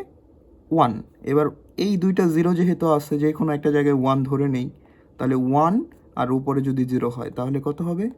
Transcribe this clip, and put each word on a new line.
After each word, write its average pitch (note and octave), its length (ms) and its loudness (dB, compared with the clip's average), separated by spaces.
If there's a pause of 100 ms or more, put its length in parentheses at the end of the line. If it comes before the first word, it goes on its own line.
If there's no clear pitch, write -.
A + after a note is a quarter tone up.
(720)
ওয়ান। C#3+ 220 2 (280)
এবার D3 260 0 (300)
এই G3+ 200 0
দুইটা F#3 300 2
জিরো E3 260 2
যেহেতু F3 320 2 (120)
আছে, D3 220 -4
যে D3+ 140 2
কোনো D#3 240 -2
একটা C#3+ 140 0
জায়গায় C#3+ 300 2
ওয়ান C3+ 220 2
ধরে C#3 260 0
নেই, B2+ 180 -4 (500)
তাহলে C3 180 0
ওয়ান C#3+ 400 2 (400)
আর B2+ 160 -2
উপরে C3+ 300 0
যদি C3+ 240 0
জিরো B2 240 -2
হয়, A#2+ 220 -8
তাহলে C3 320 -4
কত D3 180 -4
হবে? E3+ 240 -4 (120)